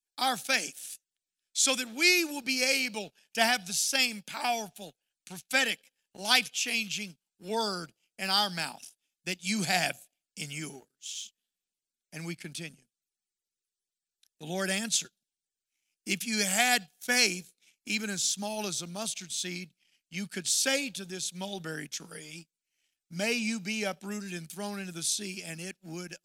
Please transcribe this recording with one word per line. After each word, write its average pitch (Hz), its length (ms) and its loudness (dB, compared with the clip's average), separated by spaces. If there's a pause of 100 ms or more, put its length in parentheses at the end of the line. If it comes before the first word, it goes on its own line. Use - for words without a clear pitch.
(180)
our 254 200 2
faith - 640 -2 (520)
so - 240 4
that 233 180 -4
we 349 300 8
will 285 180 -2
be 254 220 0
able 254 500 0 (200)
to 226 100 6
have 226 240 6
the 202 60 -4
same 240 480 2
powerful, 220 760 -4 (300)
prophetic, - 540 0 (340)
life-changing 208 1040 0 (200)
word 196 560 -2 (240)
in 190 120 -2
our 202 200 4
mouth 160 440 -6 (320)
that 180 180 -6
you 202 200 0
have 160 340 2 (400)
in 151 140 -8
yours." - 840 -10 (800)
And 160 120 -10
we 170 80 -4
continue. 156 520 -12 (1500)
The 156 60 -12
Lord 185 240 -2
answered, 196 420 0 (960)
"If - 200 -2
you 214 180 2
had 214 460 4 (120)
faith, 220 520 2 (320)
even 214 240 -2
as 190 140 -2
small 208 440 -2
as 156 140 -4
a 175 60 -8
mustard 185 440 -8
seed, 180 420 -6 (360)
you 185 180 -6
could 175 200 -6
say 269 440 2
to 185 140 -10
this 175 280 -6
mulberry 175 560 -8
tree, 160 580 -12 (640)
'May 202 220 0
you 226 260 0
be 214 240 -2
uprooted 196 500 -4
and 165 160 -8
thrown 202 300 -6
into 180 140 -8
the 165 100 -6
sea,' 185 400 -2
and 165 160 -10
it 185 240 -10
would 175 420 -10